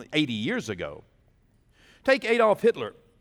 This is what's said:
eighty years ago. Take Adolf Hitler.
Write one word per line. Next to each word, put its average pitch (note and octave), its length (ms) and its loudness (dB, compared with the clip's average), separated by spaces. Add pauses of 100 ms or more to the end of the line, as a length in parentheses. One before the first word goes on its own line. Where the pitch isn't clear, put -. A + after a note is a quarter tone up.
(140)
eighty D3 200 2
years A#2 360 -4
ago. E2 340 -10 (1000)
Take C4 220 2
Adolf A3 380 2
Hitler. C#3 320 0 (260)